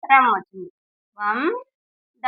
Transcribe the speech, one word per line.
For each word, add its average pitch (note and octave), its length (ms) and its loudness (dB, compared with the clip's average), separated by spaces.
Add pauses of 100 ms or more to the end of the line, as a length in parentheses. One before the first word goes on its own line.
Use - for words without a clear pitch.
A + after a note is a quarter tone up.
రం C4+ 260 4
వచ్చింది. F#3 380 -6 (480)
వం, G#3 220 -4 (840)
ద, - 40 -6